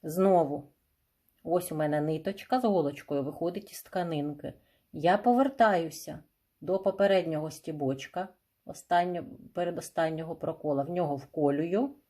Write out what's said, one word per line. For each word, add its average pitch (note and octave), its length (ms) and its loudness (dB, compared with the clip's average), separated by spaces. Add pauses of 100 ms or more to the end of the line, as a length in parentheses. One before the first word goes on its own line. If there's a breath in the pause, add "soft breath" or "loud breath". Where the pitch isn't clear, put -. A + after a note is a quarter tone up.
Знову, D#3+ 640 4 (720)
ось E3+ 280 0
у D#3 40 -4
мене D3+ 260 0
ниточка D#3+ 580 -2
з B3+ 40 -2
голочкою D3 600 0
виходить F3 480 -6
із - 120 -16
тканинки. D3+ 680 -6 (400 soft breath)
Я E3+ 240 2
повертаюся G#3 1000 2 (420)
до F3+ 180 0
попереднього F#3 720 2
стібочка, D3+ 760 -4 (380)
останньо-, F3 600 0 (280)
передостаннього E3 800 -2
прокола, D3+ 480 -2
в D3 60 -4
нього E3+ 260 0
вколюю D#3+ 800 0 (140)